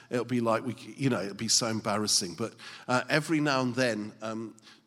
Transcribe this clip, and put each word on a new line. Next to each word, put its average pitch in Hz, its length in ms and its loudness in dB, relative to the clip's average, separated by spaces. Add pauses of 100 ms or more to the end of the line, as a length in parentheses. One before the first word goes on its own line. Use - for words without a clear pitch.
it'll 120 160 0
be 120 160 0
like, 113 240 2
we, 117 100 -4 (220)
you 135 140 2
know, 107 100 2
it'll 98 140 -6
be 117 140 -4
so 117 200 2
embarrassing. 107 640 0
But, 113 200 -6 (340)
uh, 123 220 2
every 151 300 2
now 143 200 2
and 123 140 0
then, 110 380 0 (100)
um, 110 320 -6 (320)